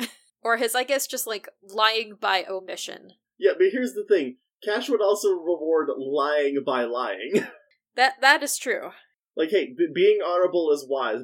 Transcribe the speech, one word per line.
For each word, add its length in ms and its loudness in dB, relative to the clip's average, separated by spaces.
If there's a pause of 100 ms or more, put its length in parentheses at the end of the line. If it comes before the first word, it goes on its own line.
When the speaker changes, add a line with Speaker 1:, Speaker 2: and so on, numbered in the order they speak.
Speaker 1:
<laughs> 100 -8 (320)
Or 140 0
his, 180 -2
I 80 0
guess, 240 -2
just, 220 -8
like, 180 -8 (160)
lying 580 0
by 280 0
omission. 600 -10 (280)
Speaker 2:
Yeah, 180 4
but 140 6
here's 220 -2
the 160 -6
thing. 300 2 (260)
Cash 240 -2
would 140 0
also 320 2
reward 600 0
lying 720 0
by 180 0
lying. 500 -4
<laughs> 600 -6
Speaker 1:
That, 240 2
that 220 4
is 160 -4
true. 320 -6 (460)
Speaker 2:
Like, 140 0
hey, 260 0
b-, 180 0
being 300 4
honorable 480 2
is 160 -2
wise, 360 -2